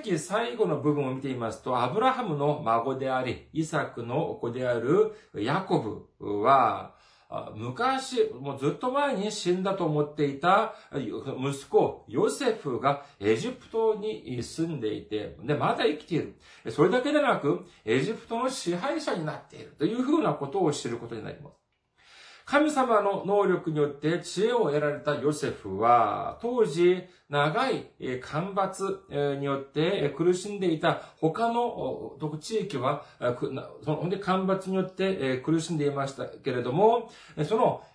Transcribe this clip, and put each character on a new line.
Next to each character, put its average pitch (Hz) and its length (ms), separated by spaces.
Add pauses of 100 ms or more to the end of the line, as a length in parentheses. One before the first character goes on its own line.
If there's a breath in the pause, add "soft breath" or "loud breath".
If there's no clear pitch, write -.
記 180 160
最 233 360
後 214 120
の 147 120
部 147 140
分 143 140
を 131 80
見 135 60
て 139 80
み 127 60
ま 117 160
す - 120
と、 123 180
ア 127 80
ブ 180 100
ラ 254 140
ハ 240 80
ム 170 160
の 143 260
孫 117 300
で 131 160
あ 131 140
り、 - 300
イ 156 120
サ 139 220
ク - 160
の 123 360
子 117 120
で 127 160
あ 120 120
る 180 340 (200 loud breath)
ヤ 131 280
コ 107 460 (120)
ブ 101 240
は、 110 500 (340 soft breath)
あ、 - 280
昔、 233 760 (100)
も 139 160
う - 40
ず 135 80
っ 156 60
と 254 180
前 277 240
に 208 160
死 180 200
ん 185 120
だ 196 100
と 180 120
思 151 180
っ 147 100
て 147 140
い 135 120
た 202 360 (180 loud breath)
息 135 720
子 - 420
ヨ 160 220
セ 254 240
フ 123 260
が 139 240 (160 loud breath)
エ 104 160
ジ 220 180
プ - 160
ト 220 260
に 190 480
住 160 240
ん 160 120
で 107 140
い 104 120
て、 104 360
で、 139 140
ま 196 180
だ - 120
生 - 120
き - 80
て 170 100
い - 40
る。 - 160 (340 loud breath)
そ 143 140
れ 185 80
だ 247 100
け 285 100
で 294 80
な 254 180
く、 160 280 (180 loud breath)
エ 120 180
ジ 202 120
プ - 140
ト 226 100
の 262 120
支 175 260
配 294 260
者 262 140
に 165 100
な 147 120
っ - 100
て - 80
い - 80
る - 160
と 147 60
い 208 100
う 254 80
ふ 302 140
う 311 40
な 147 120
こ 143 120
と 392 160
を 151 100
知 - 160
る 117 100
こ 117 100
と 117 80
に 107 80
な 98 80
り - 100
ま - 80
す。 - 60 (880 loud breath)
神 294 260
様 240 320
の 196 240
能 202 200
力 175 240
に 156 80
よ 147 100
っ 147 40
て 160 280
知 190 280
恵 240 40
を 233 140
得 147 160
ら 147 100
れ 143 80
た 147 160
ヨ 135 160
セ 131 200
フ 95 280
は、 110 640
当 240 240
時 175 380 (260 loud breath)
長 156 400
い、 151 300
え 127 160
ー、 127 60
干 185 340
ば 190 140
つ、 185 400
え 143 60
ー、 143 200
に 139 100
よ 139 120
っ - 140
て、 170 320
え 147 100
ー、 - 0
苦 175 200
し 196 180
ん 202 80
で 180 140
い 156 80
た - 400
他 220 320
の、 240 100
お-、 127 560 (220)
地 220 200
域 147 160
は、 131 280 (140 loud breath)
あ、 123 140
く-、 139 200
な-、 - 160 (160)
そ 151 60
の、 143 60
ほ 151 100
ん - 20
で 190 80
干 190 300
ば 190 100
つ 185 100
に 190 80
よ 190 60
っ - 80
て、 - 140
え 135 320
ー、 127 60
苦 160 200
し 165 100
ん 165 60
で 147 80
い 139 60
ま 139 160
し - 100
た 127 80
け - 260
れ 123 100
ど 127 120
も、 226 360 (280 loud breath)
え 151 60
ー、 - 20
そ 196 100
の 220 280 (120)